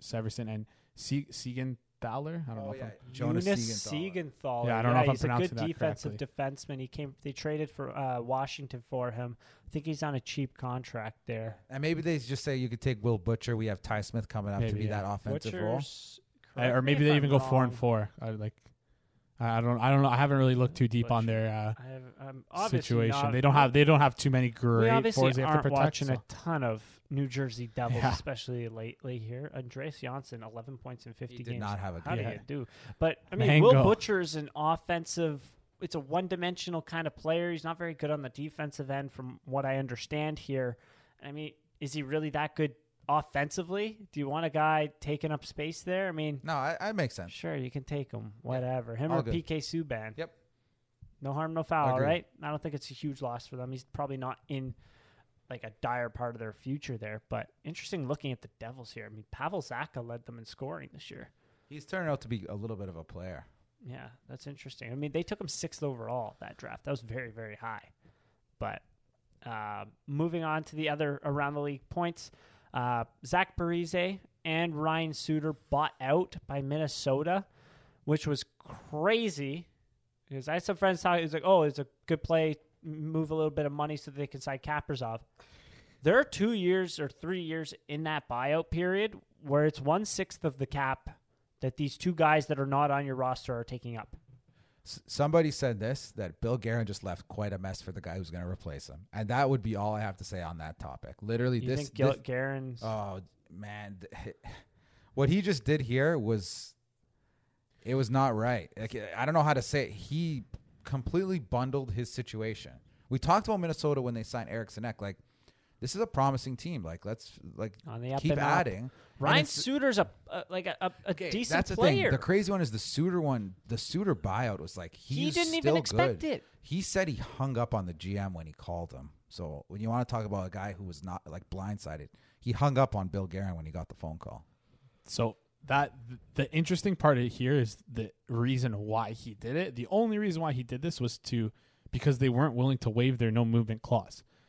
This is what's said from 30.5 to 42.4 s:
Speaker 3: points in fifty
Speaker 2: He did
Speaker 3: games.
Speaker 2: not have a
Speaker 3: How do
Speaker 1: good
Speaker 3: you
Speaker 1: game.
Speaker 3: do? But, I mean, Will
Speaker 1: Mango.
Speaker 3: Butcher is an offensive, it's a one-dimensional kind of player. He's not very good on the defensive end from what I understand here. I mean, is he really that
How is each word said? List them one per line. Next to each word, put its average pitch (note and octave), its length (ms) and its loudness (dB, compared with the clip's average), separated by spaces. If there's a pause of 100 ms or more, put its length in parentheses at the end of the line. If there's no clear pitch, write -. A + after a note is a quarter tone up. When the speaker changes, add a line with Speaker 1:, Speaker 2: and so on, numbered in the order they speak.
Speaker 3:
points B2 260 -14
in A#2 80 -14
fifty B2 240 -12
Speaker 2:
He B2 60 -10
did A#2 80 -8
Speaker 3:
games. A#2+ 100 -4
Speaker 2:
not G2+ 180 -4
have F#2+ 160 -4
a E2 60 -8
Speaker 3:
How D3+ 140 -4
do - 80 -2
Speaker 1:
good - 20 -4
Speaker 3:
you A2+ 120 -4
Speaker 1:
game. - 100 -14
Speaker 3:
do? C#3 200 -6 (300)
But, E3 220 2 (120)
I F#3+ 40 -6
mean, C#3+ 260 8
Will A3+ 120 12
Speaker 1:
Mango. C3+ 160 10
Speaker 3:
Butcher G#3+ 300 4
is D#3 160 -2
an D3+ 200 -6
offensive, D#3+ 840 0 (400)
it's E3+ 140 -6
a D#3+ 40 -2
one-dimensional F3 840 -2
kind E3 260 -4
of - 80 -4
player. E3+ 360 0
He's E3 120 -6
not E3 140 -4
very E3+ 160 -6
good D3 180 -2
on D3 120 0
the B2+ 60 -8
defensive C#3+ 640 -6
end C#3 220 -4
from B2+ 320 -12
what C#3 200 -2
I C3+ 120 0
understand D3+ 600 -4
here. C3 400 -4 (460)
I C#3+ 80 -14
mean, D3+ 220 -12 (260)
is C#3 140 -8
he D3+ 100 -4
really D3+ 280 -2
that D3 240 -2